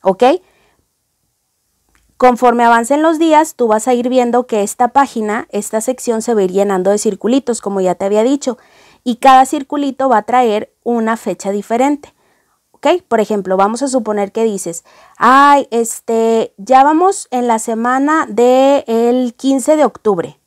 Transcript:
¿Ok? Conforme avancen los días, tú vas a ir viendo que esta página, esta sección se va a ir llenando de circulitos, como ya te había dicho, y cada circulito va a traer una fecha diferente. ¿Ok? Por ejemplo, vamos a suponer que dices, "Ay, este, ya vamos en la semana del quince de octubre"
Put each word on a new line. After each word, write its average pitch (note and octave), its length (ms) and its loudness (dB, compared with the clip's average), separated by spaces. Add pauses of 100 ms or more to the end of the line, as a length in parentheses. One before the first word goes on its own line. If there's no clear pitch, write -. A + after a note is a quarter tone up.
¿Ok? F#3+ 200 0 (1900)
Conforme A#3+ 460 2
avancen A#3 380 2
los D#4+ 160 0
días, D#4 380 2
tú A#3+ 120 -2
vas A3 200 0
a B3+ 80 2
ir A#3+ 120 -2
viendo B3 380 0
que A3 160 -2
esta A#3+ 280 -2
página, A#3 600 -2
esta G#3+ 320 -6
sección A#3+ 400 -4
se A#3 140 -2
va G#3 60 2
a - 20 2
ir F#3 80 -2
llenando G3 400 0
de G#3 80 0
circulitos, A3+ 600 -2
como G3 220 -6
ya F3+ 140 0
te G3 100 -8
había G#3 160 0
dicho, C4 380 -2 (440)
y A#3+ 120 -4
cada C4 320 6
circulito C#4 600 -4
va A3+ 80 2
a G#3 100 -2
traer A3+ 560 -2
una A3+ 340 -2
fecha G3 320 -8
diferente. A#3+ 640 -4 (600)
¿Ok? F4 360 -2
Por A#3 120 0
ejemplo, G3 380 -2
vamos G#3+ 240 0
a C#4+ 60 -4
suponer G#3+ 440 -4
que A3+ 120 -4
dices, G3 400 -6 (340)
"Ay, C#4 540 4
este, A3+ 880 -2
ya B3+ 260 2
vamos E4+ 480 0
en B3 160 -4
la A3+ 100 0
semana C4 680 -2
del B3 1080 2
quince C4+ 400 0
de C4+ 100 2
octubre" F3 600 -4